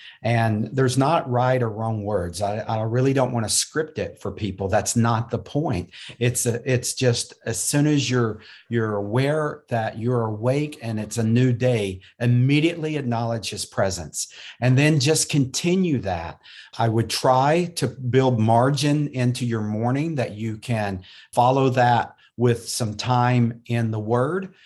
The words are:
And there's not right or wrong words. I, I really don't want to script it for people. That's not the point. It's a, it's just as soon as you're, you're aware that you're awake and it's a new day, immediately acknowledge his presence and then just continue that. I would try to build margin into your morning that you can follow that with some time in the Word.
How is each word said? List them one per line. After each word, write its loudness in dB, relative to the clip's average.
And 0
there's 0
not 2
right 2
or -2
wrong -4
words. -2
I, -2
I -4
really 2
don't 2
want -2
to -4
script -2
it -6
for -6
people. -6
That's 0
not 2
the -2
point. -4
It's 0
a, -2
it's -2
just 0
as -6
soon 0
as 2
you're, 0
you're -2
aware -2
that -4
you're 0
awake -2
and -4
it's -8
a 0
new 4
day, 0
immediately 2
acknowledge -2
his -8
presence -4
and 4
then 4
just 2
continue 0
that. -6
I 2
would 0
try 2
to -2
build 2
margin 2
into -2
your -2
morning -2
that -4
you -6
can -4
follow 4
that 2
with 0
some -4
time 2
in -2
the -4
Word. -2